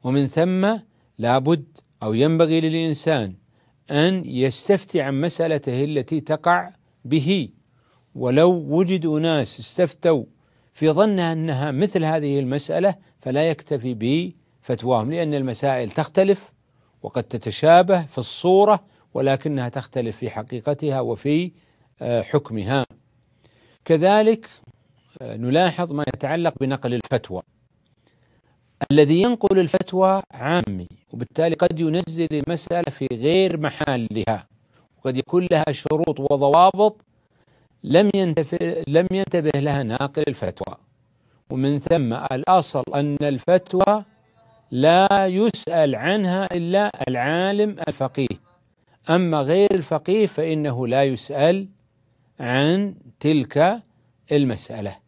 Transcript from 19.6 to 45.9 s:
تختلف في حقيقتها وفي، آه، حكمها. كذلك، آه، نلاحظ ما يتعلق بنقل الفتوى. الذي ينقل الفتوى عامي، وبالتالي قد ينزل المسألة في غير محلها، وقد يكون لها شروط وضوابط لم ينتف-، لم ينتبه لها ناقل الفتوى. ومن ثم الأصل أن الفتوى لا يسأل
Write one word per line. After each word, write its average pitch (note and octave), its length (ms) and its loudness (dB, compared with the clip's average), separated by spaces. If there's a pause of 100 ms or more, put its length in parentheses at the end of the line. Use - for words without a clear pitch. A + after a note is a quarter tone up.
تختلف A#2 480 -6
في A#2 140 -8
حقيقتها C3+ 720 -4
وفي، D3 520 -2 (500)
آه، A#2+ 200 0
حكمها. B2 640 -2 (1000)
كذلك، G#3+ 640 4 (720)
آه، A2+ 140 -10
نلاحظ D#3+ 560 0
ما D3 120 -4 (100)
يتعلق E3 460 -2
بنقل C3 340 -2
الفتوى. G#2+ 480 -4 (1500)
الذي D3+ 320 6
ينقل G#3 360 2
الفتوى F#3 720 0
عامي، B2 580 -4 (240)
وبالتالي D#3+ 420 -2
قد E3 260 0
ينزل E3 520 -2
المسألة E3 580 -4
في C3+ 220 -8
غير D#3+ 480 2
محلها، A2+ 840 -4 (520)
وقد B2+ 180 -4
يكون F3+ 340 0
لها D#3 220 2
شروط D#3 480 -4
وضوابط E3+ 800 4 (840)
لم G3 320 4
ينتف-، E3+ 720 -2
لم E3 240 4
ينتبه E3 480 0
لها C#3+ 220 0
ناقل C#3 460 -4
الفتوى. F#2 480 -8 (720)
ومن C3+ 280 0
ثم C#3 340 0
الأصل C#3 680 0 (120)
أن C#3+ 280 0
الفتوى F#3 840 0 (680)
لا F#3+ 560 4
يسأل F3+ 680 0